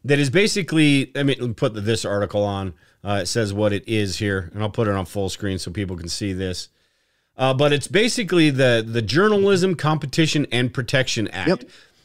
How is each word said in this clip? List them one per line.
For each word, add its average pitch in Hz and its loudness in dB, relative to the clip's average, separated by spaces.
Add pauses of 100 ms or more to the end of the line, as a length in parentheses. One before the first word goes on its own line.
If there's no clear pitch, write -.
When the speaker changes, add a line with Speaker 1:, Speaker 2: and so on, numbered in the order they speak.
Speaker 1:
that 143 2
is 139 0
basically, 156 2
I 143 -2
mean, 139 2
let 123 -4
me 110 -4
put 127 -2
the, 107 -8
this 110 0
article 101 0
on. 98 -4 (280)
Uh, 101 -2
it 87 -6
says 104 0
what 104 2
it 101 -4
is 104 -2
here, 95 -2
and 104 -6
I'll 107 -2
put 113 -2
it 101 2
on 95 -2
full 98 -4
screen 95 -6
so 90 -10
people 92 -6
can 85 -10
see 101 -4
this. 92 -6 (680)
Uh, 131 2
but 143 2
it's 139 -2
basically 180 2
the, 127 4
the 113 -2
Journalism 190 2
Competition 151 0
and 123 0
Protection 123 -2
Act. 92 -4
Speaker 2:
Yep. - 2 (420)